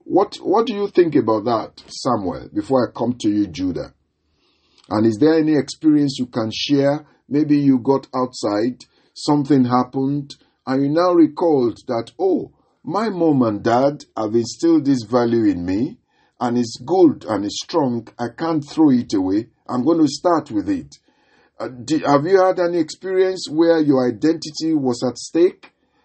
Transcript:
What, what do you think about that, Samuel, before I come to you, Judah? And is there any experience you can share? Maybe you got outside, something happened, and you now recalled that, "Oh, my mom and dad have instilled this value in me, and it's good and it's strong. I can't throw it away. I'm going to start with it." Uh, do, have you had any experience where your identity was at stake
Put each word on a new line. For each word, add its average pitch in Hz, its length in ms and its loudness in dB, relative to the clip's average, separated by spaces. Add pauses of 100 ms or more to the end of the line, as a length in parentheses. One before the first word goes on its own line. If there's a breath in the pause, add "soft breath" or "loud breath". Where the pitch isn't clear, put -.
What, - 320 -2
what 220 320 -2
do 233 60 -6
you 202 140 -6
think 175 280 2
about 110 300 0
that, 117 420 -4
Samuel, 98 640 -6
before 127 340 0
I - 80 -12
come 120 260 -4
to 107 80 0
you, 104 180 0
Judah? 82 480 -8 (920)
And 107 200 2
is 110 120 2
there 156 140 4
any 156 240 2
experience 143 600 0
you 123 80 -4
can 110 260 -4
share? 143 540 0 (200)
Maybe 147 300 2
you 139 220 4
got 131 360 0
outside, 123 720 -4 (300)
something 143 500 2
happened, 135 720 -2 (320)
and 135 160 0
you 143 60 0
now 175 240 2
recalled 151 720 2
that, 117 320 -6
"Oh, 175 320 -2 (320)
my 208 260 -4
mom 165 320 2
and 104 220 -2
dad 135 400 0 (120)
have 110 200 -4
instilled 143 500 0
this 131 240 2
value 117 360 2
in 87 200 0
me, 110 320 -4 (420)
and 123 180 -2
it's 117 280 -4
good 170 400 4
and 101 200 -2
it's - 180 -8
strong. 123 440 -2 (120)
I 120 80 -4 (100)
can't 165 320 -2
throw 151 220 4
it 120 240 0
away. 98 320 0 (200)
I'm 123 160 -4
going 160 180 2
to 147 60 4
start 160 440 -2
with 101 180 -4
it." 76 280 -6 (640)
Uh, - 80 -8
do, 127 320 -4
have 143 260 2
you 185 180 4
had 185 160 2
any 175 200 0
experience 185 680 -2
where 165 320 2
your 131 300 2
identity 156 640 -4
was 127 340 -2
at 120 80 -4
stake - 580 -2 (320)